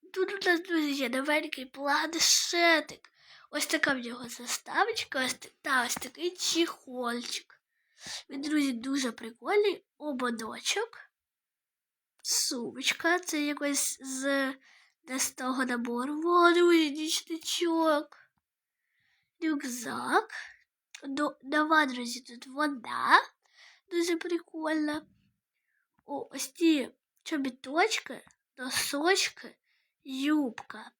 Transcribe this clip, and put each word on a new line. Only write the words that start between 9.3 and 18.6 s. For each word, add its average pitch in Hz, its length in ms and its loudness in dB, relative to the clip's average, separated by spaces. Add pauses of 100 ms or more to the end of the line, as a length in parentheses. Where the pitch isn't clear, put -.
Ободочок. 247 1000 -4 (1200)
Сумочка, - 1000 0
це 320 220 -2
якось 285 600 -2
з, 269 520 -2 (500)
не 262 160 -6
з - 120 -2
того 262 340 -2
набору. 247 600 -4
О, 349 280 6
друзі, 339 380 6
нічничок. 320 1300 0 (1200)